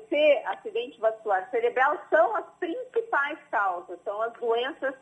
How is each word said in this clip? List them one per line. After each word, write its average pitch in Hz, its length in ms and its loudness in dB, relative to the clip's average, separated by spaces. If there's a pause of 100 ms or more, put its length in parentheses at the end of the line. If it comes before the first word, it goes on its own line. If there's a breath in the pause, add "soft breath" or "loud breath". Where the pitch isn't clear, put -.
C, 294 380 4
acidente 214 520 -8
vascular 208 500 -2
cerebral, 254 480 0 (140)
são 359 240 4
as 339 100 -4 (140)
principais 330 800 -4 (140)
causas, 180 500 -2
são 208 180 -6
as 226 120 -2
doenças 247 680 -2